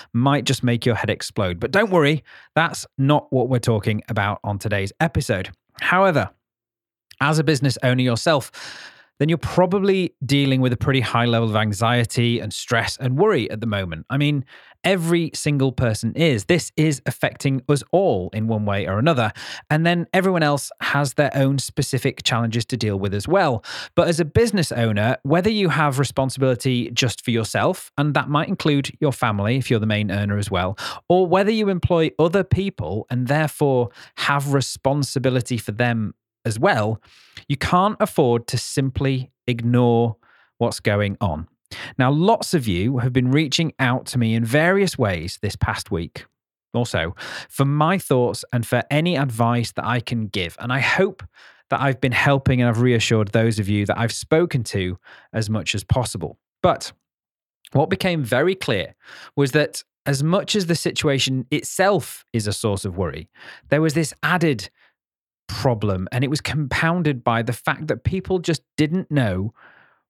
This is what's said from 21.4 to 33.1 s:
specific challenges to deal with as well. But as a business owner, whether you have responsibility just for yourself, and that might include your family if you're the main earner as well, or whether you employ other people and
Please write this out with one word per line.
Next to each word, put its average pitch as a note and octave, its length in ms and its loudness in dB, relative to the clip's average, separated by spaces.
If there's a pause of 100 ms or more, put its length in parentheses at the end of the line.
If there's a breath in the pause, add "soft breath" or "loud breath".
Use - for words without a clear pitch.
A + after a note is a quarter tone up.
specific - 640 -2
challenges A#2 400 0
to - 120 -6
deal G#2 220 -2
with G2 160 -2
as G#2 140 -4
well. D#3+ 340 2 (320 loud breath)
But E3+ 140 4
as D#3+ 100 2
a F3 60 2
business G3+ 480 2
owner, A2+ 500 2
whether F3 280 2
you G3+ 180 2
have D3 320 2
responsibility C3 880 0
just A#2+ 340 -2
for B2+ 60 -2
yourself, A2+ 680 -2
and D3 180 0
that C#3+ 140 0
might D3 200 0
include D3 500 0
your C#3+ 140 0
family G#2+ 440 0
if C3 140 -2
you're A#2 80 2
the G#2+ 80 0
main G#2+ 240 0
earner G2+ 280 0
as G2+ 120 -4
well, F#2 260 -2 (320 loud breath)
or F3+ 200 4
whether F#3+ 240 2
you G#3+ 160 0
employ E3+ 500 2
other E3+ 240 4
people A2 640 -4
and B2 200 -2